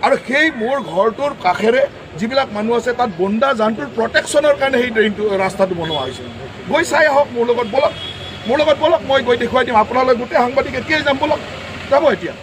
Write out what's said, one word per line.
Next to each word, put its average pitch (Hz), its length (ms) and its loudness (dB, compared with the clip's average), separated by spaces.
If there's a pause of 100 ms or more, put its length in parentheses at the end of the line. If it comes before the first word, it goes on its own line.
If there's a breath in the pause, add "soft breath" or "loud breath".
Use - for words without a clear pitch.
আৰু 269 100 4 (120)
সেই 294 200 2 (140)
মোৰ 254 160 -2 (160)
ঘৰটোৰ 226 380 0 (140)
কাষেৰে 214 360 2 (380)
যিবিলাক 254 360 -2
মানুহ 220 240 -2
আছে, 247 200 -2
তাত 240 100 2 (120)
বন্দাজানটোৰ 220 640 0 (100)
প্ৰটেকশ্যনৰ 294 640 2
কাৰণে 269 220 2
সেই 247 140 0
ড্ৰেইনটো, 208 280 0 (200)
ৰাস্তাটো 190 320 0
বনোৱা 160 300 -4
হৈছে। 123 180 -10 (460)
গৈ 302 220 2
চাই 311 200 4
আহক 277 240 4
মোৰ 233 140 2
লগত, 233 260 0
বলক। 285 180 2 (540)
মোৰ 254 140 0
লগত 302 220 4
বলক, 320 260 4
মই 269 180 4
গৈ 240 160 4
দেখুৱাই 247 220 2
দিম। 247 180 -2
আপোনালোক 247 380 2
গোটেই 285 220 0
সাংবাদিক 269 360 0
এতিয়াই 302 280 0
যাম, 277 160 2
বলক। 302 160 0 (520)
যাব 285 200 4
এতিয়া। 165 320 -4